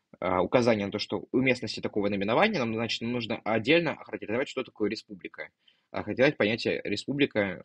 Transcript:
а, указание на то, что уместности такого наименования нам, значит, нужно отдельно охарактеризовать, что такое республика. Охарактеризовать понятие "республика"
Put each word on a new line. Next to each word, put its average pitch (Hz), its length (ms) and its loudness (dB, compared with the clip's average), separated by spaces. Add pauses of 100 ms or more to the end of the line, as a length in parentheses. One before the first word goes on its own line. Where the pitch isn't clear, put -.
(200)
а, 92 220 0
указание 113 440 4
на 95 60 -6
то, 104 60 -4
что - 340 -6
уместности 123 480 0
такого 104 280 -2
наименования 120 520 2
нам, 117 140 -2
значит, 113 280 -4
нужно 117 420 -4
отдельно 123 480 2
охарактеризовать, 107 560 -4
что 127 160 -6
такое - 260 -2
республика. 85 600 -12 (420)
Охарактеризовать 107 460 2
понятие 107 460 2
"республика" 104 800 0